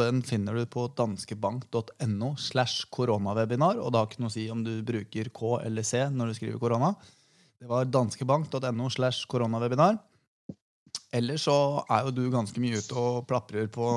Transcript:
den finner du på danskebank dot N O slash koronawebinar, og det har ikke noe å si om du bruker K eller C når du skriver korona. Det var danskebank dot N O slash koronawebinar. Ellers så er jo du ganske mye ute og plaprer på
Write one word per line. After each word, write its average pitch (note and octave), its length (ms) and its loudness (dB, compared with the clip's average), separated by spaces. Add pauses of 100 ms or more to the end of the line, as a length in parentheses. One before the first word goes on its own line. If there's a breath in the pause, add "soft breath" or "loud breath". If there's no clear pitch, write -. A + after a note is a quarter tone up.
den B2 200 4
finner A2 380 -2
du A#2+ 60 0
på A#2+ 280 -4
danskebank G#2+ 760 -2
dot A2+ 200 -2 (100)
N G#2+ 200 0
O C3+ 140 -2
slash - 560 -2
koronawebinar, A#2 880 2
og B2+ 140 -4
det A2+ 80 4
har G#2 60 2
ikke - 180 -14
noe G#2+ 80 -4
å - 20 -6
si A2 160 -4
om A2+ 100 -4
du A2+ 120 -4 (100)
bruker A2 480 -4
K A#2 320 -2
eller A2 200 -2
C A#2+ 260 0
når B2+ 180 -2
du A2+ 140 -2
skriver A2 180 -4
korona. A#2+ 320 2 (680 soft breath)
Det B2 60 -16
var B2 180 2
danskebank C3 680 2
dot C3 140 -2
N A#2+ 160 -2
O B2+ 80 0
slash B2+ 360 0
koronawebinar. B2 760 2 (1120)
Ellers B2 340 0
så C#3+ 80 6 (340)
er A2+ 160 4
jo C3+ 60 -2
du B2+ 180 0
ganske A#2+ 300 0
mye B2 160 0
ute G#2+ 180 -4
og B2 320 0
plaprer A2 460 -2
på A#2 260 -2